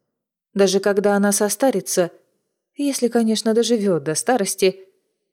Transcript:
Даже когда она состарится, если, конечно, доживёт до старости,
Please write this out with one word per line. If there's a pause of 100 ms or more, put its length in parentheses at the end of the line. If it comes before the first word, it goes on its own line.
(560)
Даже
когда
она
состарится, (640)
если,
конечно,
доживёт
до
старости, (440)